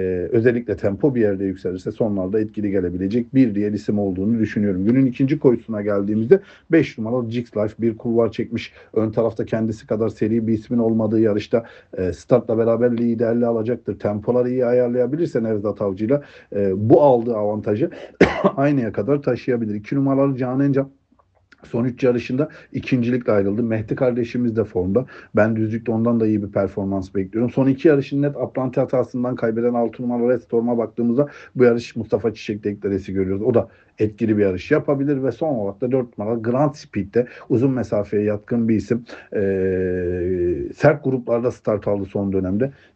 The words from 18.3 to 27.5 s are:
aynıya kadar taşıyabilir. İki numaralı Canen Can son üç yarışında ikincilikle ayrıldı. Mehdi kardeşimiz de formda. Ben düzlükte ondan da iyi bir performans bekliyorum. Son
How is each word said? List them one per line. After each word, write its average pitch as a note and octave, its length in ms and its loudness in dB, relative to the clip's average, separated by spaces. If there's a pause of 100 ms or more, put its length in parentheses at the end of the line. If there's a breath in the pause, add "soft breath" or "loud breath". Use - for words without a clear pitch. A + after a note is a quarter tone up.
aynıya C3+ 360 0
kadar C3+ 300 -2
taşıyabilir. A#2 540 -2
İki G#2 200 -6
numaralı C#3 420 0
Canen C3 340 0
Can C3+ 180 0 (800)
son A#2 180 -2
üç A#2+ 180 -4
yarışında B2+ 460 0 (220 loud breath)
ikincilikle B2 600 0
ayrıldı. G2+ 320 2
Mehdi A2 320 -2
kardeşimiz B2 600 0
de A2 80 2
formda. G2 420 -2 (300 loud breath)
Ben A2 200 4
düzlükte A2 360 -2
ondan A#2 280 2
da A2 80 2
iyi G#2 160 2
bir G2 80 -8
performans G2 640 -4
bekliyorum. A2 340 -2
Son C3+ 180 2